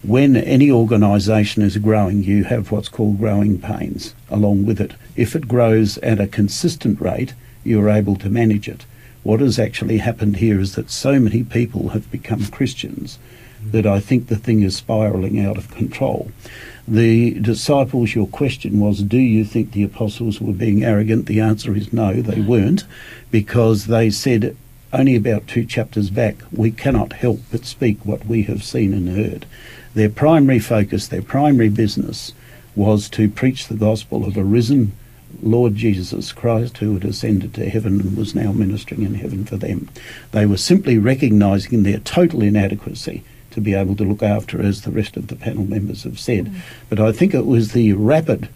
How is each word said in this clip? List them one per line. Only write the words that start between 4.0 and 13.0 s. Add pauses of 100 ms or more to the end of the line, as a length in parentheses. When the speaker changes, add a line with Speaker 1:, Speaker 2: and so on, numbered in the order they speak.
Speaker 1:
along
with
it. (220)
If
it
grows
at
a
consistent
rate, (300)
you're
able
to
manage
it. (380)
What
has
actually
happened
here
is
that
so
many
people
have
become
Christians (460)